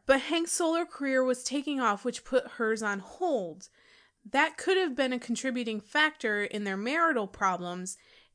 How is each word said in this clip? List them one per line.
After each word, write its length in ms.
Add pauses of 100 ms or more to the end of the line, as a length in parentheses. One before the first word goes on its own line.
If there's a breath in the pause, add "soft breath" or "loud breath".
but 160
Hank's 300
solo 320
career 400
was 200
taking 360
off, 240
which 200
put 280
hers 300
on 160
hold, 680 (640 soft breath)
that 240
could 200
have 200
been 160
a 60
contributing 640
factor 640
in 200
their 120
marital 500
problems, 680 (380 soft breath)